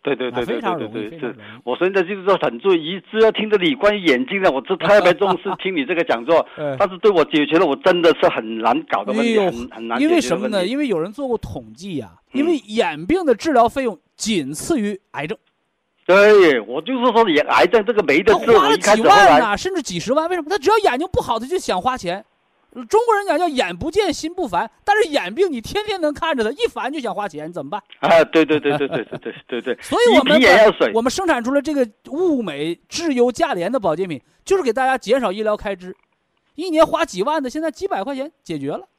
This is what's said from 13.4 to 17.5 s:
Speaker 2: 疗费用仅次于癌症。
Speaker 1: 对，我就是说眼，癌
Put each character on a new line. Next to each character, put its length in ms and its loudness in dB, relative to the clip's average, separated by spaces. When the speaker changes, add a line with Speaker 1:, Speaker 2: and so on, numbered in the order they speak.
Speaker 2:
疗 160 4
费 140 -6
用 140 -4
仅 360 -4
次 260 -4
于 200 -4
癌 140 -8
症。 120 -10
Speaker 1:
对， 560 8
我 200 -6
就 120 -6
是 180 0
说 180 4
眼， 180 2
癌 200 4